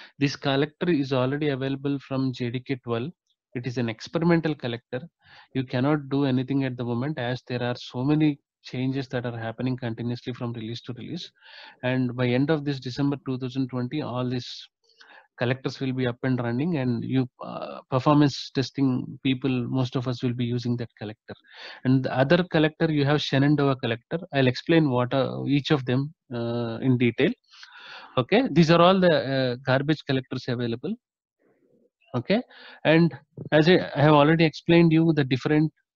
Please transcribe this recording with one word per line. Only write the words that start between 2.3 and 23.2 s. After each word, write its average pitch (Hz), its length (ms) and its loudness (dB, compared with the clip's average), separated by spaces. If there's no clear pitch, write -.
J 120 180 -6
D 123 100 -4
K 135 220 -6
twelve. 117 280 -4
It 123 120 -8
is 127 120 -6
an 117 100 -2
experimental 160 640 0
collector. 120 480 -8
You 131 100 -2
cannot 139 440 -2
do 139 160 0
anything 135 400 0
at 127 120 -6
the 123 80 -6
moment 120 340 -4
as 120 280 -6
there 123 160 -4
are 123 140 -4
so - 260 -10
many 151 380 2
changes 131 460 -6
that 120 160 -4
are 120 140 -6
happening 113 360 -6
continuously 120 600 -6
from 120 180 -8
release 113 300 -10
to 120 100 -10
release. 120 400 -12
And 127 320 -2
by 127 120 0
end 127 240 2
of 151 120 0
this 139 160 -4
December 139 380 -4
two 131 120 -4
thousand 131 300 -4
twenty, 127 340 -4
all 123 260 -4
these - 400 -8
collectors 127 420 -4
will 131 140 -4
be 127 120 -2
up 120 160 -4
and 127 160 0
running, 123 380 -2
and 123 260 -2
you, 127 240 0
uh, 120 360 -10
performance 147 640 4
testing 131 680 -2
people, 127 460 -2
most 131 280 -2
of 127 100 -4
us 123 160 -4
will 123 120 -2
be 123 100 -4
using 120 320 -2
that 117 220 -8
collector. 107 360 -14
And 131 200 2
the - 100 -4
other 147 300 4
collector, 160 480 0
you 143 140 2
have 147 160 2